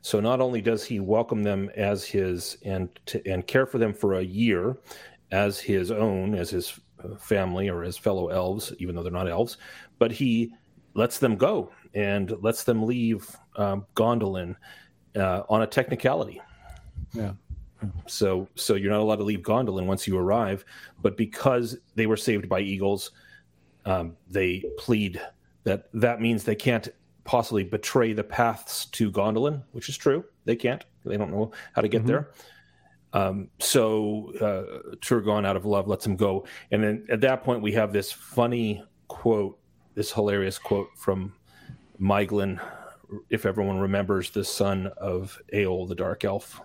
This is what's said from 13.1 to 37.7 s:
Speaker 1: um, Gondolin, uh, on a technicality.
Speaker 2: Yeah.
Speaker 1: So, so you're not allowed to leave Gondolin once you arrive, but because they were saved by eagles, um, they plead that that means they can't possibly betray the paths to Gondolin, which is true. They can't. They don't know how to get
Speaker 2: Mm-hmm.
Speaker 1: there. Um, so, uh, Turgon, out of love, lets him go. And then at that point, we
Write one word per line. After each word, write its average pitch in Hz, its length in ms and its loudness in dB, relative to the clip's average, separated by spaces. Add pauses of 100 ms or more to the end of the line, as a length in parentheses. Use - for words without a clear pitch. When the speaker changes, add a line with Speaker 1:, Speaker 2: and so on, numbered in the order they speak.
Speaker 1:
um, 101 300 -2 (100)
Gondolin, 98 600 0 (600)
uh, 95 340 2
on 107 120 6
a 110 60 2
technicality. - 760 0 (720)
Speaker 2:
Yeah. 104 200 -4 (760)
Speaker 1:
So, 95 480 0
so - 200 2
you're 98 160 0
not 107 100 2
allowed 107 160 2
to 104 60 -2
leave 101 180 0
Gondolin 107 440 0
once 95 220 0
you 95 100 2
arrive, 98 480 0 (360)
but 101 160 2
because 120 600 0 (180)
they 110 120 2
were 110 100 4
saved 104 320 0
by 95 100 2
eagles, 98 520 -2 (720)
um, 87 300 -2 (140)
they 92 340 0 (140)
plead 104 440 0 (420)
that 98 300 -2
that 113 280 2
means 113 220 2
they 107 120 0
can't 117 320 0 (360)
possibly 113 400 2
betray 110 500 0
the 104 100 -2
paths - 640 0
to 107 240 0
Gondolin, 113 600 0
which - 180 -10
is 135 80 -8
true. 147 280 2 (200)
They - 100 4
can't. 120 280 -2 (220)
They 104 120 -4
don't 101 140 -2
know 107 200 -2 (220)
how 113 80 0
to 110 60 4
get 110 140 2
Speaker 2:
Mm-hmm. 113 60 0
Speaker 1:
there. 139 240 0 (840)
Um, 95 360 0 (100)
so, 107 840 2
uh, - 560 -4
Turgon, 107 480 2
out 98 100 2
of 95 100 -4
love, 101 220 2
lets 98 180 -2
him 101 100 2
go. 95 300 2 (260)
And 107 120 4
then 107 260 0
at 113 120 2
that 131 220 4
point, 123 180 0
we 104 120 0